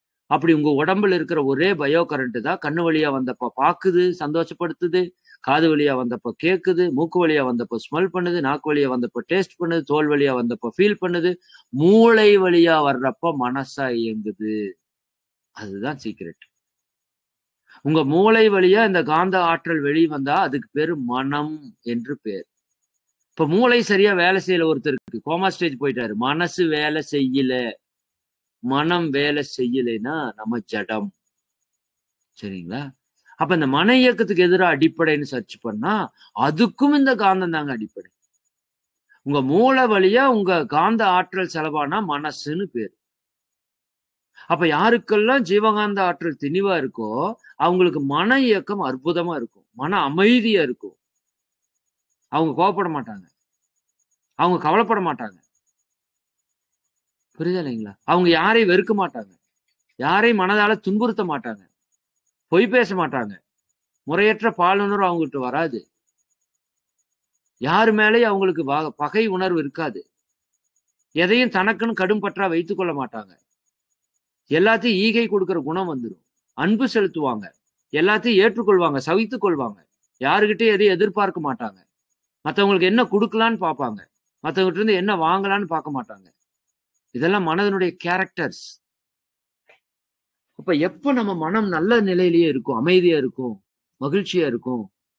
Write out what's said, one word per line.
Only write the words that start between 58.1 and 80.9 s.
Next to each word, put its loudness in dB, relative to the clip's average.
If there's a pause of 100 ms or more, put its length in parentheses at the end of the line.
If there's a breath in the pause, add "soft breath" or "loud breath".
அவங்க 4
யாரையும் 4
வெறுக்க 2
மாட்டாங்க, -6 (640)
யாரையும் 2
மனதால 2 (100)
துன்புறுத்த 0
மாட்டாங்க, -10 (920)
பொய் 6
பேச 2
மாட்டாங்க, -4 (720)
முறையற்ற 2 (100)
பாலுணர்வு 2
அவங்ககிட்ட -4
வராது, -4 (1800)
யாரு 2
மேலேயும் 4
அவங்களுக்கு 0
வ-, -2 (100)
பகை 0
உணர்வு -2
இருக்காது, -8 (1120)
எதையும் 2
தனக்குன்னு -2
கடும் 0
பற்றா -4
வைத்துக் -4
கொள்ள -4
மாட்டாங்க, -12 (1200)
எல்லாத்தையும் 2
ஈகை 2
கொடுக்கிற -2
குணம் -6
வந்துடும், -10 (360)
அன்பு 0
செலுத்துவாங்க, -2 (460)
எல்லாத்தையும் 2
ஏற்றுக்கொள்வாங்க, 2 (100)
சகித்துக் -2
கொள்வாங்க, -2 (420)
யாருகிட்டயும் 2
எதையும் 4